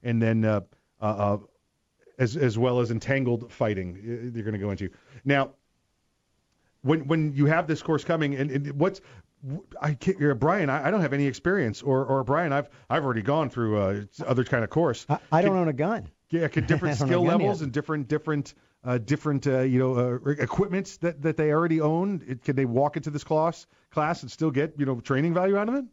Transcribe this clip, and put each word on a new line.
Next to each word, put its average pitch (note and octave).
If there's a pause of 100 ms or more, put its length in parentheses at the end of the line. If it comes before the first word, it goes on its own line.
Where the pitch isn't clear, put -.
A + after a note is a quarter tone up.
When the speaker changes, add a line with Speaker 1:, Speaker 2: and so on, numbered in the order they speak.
Speaker 1:
and A#2
then, A2+
uh, G#2+ (420)
uh, A2
uh, G#2 (800)
as, B2+
as A#2+
well B2
as A#2+
entangled A#2+
fighting, F#2+
uh, A#2
you're G#2+
gonna G#2+
go G2+
into. G2 (360)
Now, C3+ (1300)
when, C#3
when D3+
you C#3+
have D#3+
this D#3
course D3+
coming, D#3
and, C#3
and C#3+
what's, F3 (420)
w-, C#3+ (180)
I D3+
can't, F#3
uh, C#3+
Brian, D3+
I, C#3
I F3
don't G#3
have C#3
any C#3+
experience, C#3+
or, C3+
or C3+
Brian, D3
I've, C#3+ (200)
I've D#3+
already A#2
gone C#3
through, A2
uh, G2+ (260)
other B2+
kind A#2+
of G#2+
course. D3+
Speaker 2:
I, D3 (120)
I D#3+
don't G3+
Speaker 1:
Can F#3
Speaker 2:
own E3
a D3
gun. D3 (200)
Speaker 1:
Yeah, D#3+
could -
Speaker 2:
<laughs> -
Speaker 1:
different D3
Speaker 2:
I -
don't C#3
Speaker 1:
skill F3
Speaker 2:
own E3+
a -
gun F#3
Speaker 1:
levels G3
Speaker 2:
yet. -
Speaker 1:
and B2
different, D3
different, D3+ (300)
uh, B2+
different, C#3
uh, C3
you C3
know, C3
uh, B2 (180)
re-, C#3
equipments F#3+
that, D#3+
that D#3
they D3+
already E3
own, E3
it, B2
can C3+
they C3+
walk C3+
into D3+
this D3
class, D#3+ (260)
class D#3
and B2
still D#3
get, C#3+
you C#3+
know, B2+
training C#3
value G3
out G#3
of B3+
it? C#4